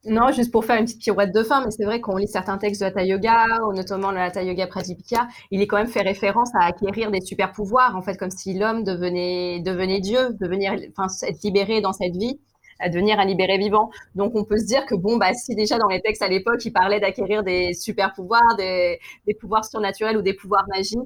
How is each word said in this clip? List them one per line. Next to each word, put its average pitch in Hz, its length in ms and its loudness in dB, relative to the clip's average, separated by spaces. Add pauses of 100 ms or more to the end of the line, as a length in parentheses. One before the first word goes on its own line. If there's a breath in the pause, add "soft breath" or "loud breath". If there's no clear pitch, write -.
Non, 226 260 6
juste 240 200 0
pour 226 140 2
faire 233 120 4
une 214 60 4
petite - 160 -6
pirouette 196 340 2
de 220 80 4
fin, 262 220 2
mais 214 60 -2
c'est 214 140 -4
vrai 226 160 0
qu'on 196 180 -4
lit 202 100 -2
certains 190 300 -4
textes 202 240 -2
de 196 40 0
Hatha 190 180 0
Yoga, 190 420 4 (200)
ou 202 60 -2
notamment 190 380 -4
le 190 80 -4
Hatha 180 240 -2
Yoga 185 240 -2
Pradipika, 190 640 -4 (220 loud breath)
il 196 120 0
est 202 40 2
quand 208 120 0
même 214 80 2
fait 233 160 -2
référence 196 520 0
à 180 120 4
acquérir 202 440 -2
des 190 120 -2
super 190 300 -4
pouvoirs, 214 440 2
en 185 60 -6
fait, 190 160 -6
comme 190 120 -4
si 190 220 -8
l'homme 220 320 0
devenait, 180 760 -2
devenait 190 400 -2
Dieu, 240 380 0
devenir, 190 360 -2 (200)
enfin, 190 120 -2 (200)
être - 160 -6
libéré 202 380 2
dans 196 140 -2
cette 180 220 -4
vie, 240 220 -4 (420 soft breath)
à 180 100 -2
devenir 208 280 2
un 196 60 4
libéré 190 320 2
vivant. 214 320 2 (260 loud breath)
Donc, 202 200 -2
on 208 100 0
peut 208 140 0
se 220 80 -2
dire 254 180 0
que, 233 100 -2
bon, 202 220 0
bah, 190 160 2
si - 220 -6
déjà 214 240 0
dans 214 100 2
les 185 140 0
textes 214 180 -2
à 196 80 0
l'époque, 226 380 0
il - 60 -6
parlait 196 280 4
d'acquérir 202 420 0
des 180 300 0
super 190 400 -2
pouvoirs, 220 460 4
des, 180 400 0 (280 loud breath)
des 208 60 0
pouvoirs 214 320 -2
surnaturels 214 540 -2
ou 196 40 0
des 190 120 0
pouvoirs 196 340 0
magiques 202 380 -4